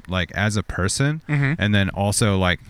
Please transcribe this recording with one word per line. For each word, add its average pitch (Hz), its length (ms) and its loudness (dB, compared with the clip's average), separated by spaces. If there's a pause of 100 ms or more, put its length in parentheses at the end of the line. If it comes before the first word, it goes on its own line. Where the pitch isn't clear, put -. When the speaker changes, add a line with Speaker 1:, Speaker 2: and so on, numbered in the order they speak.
Speaker 1:
like, 90 240 -2
as 104 240 0
a 95 60 -2
person, 143 640 -2
Speaker 2:
Mm-hmm. 143 280 0
Speaker 1:
and 104 160 2
then 98 180 2
also, 101 460 0
like, 90 220 2 (100)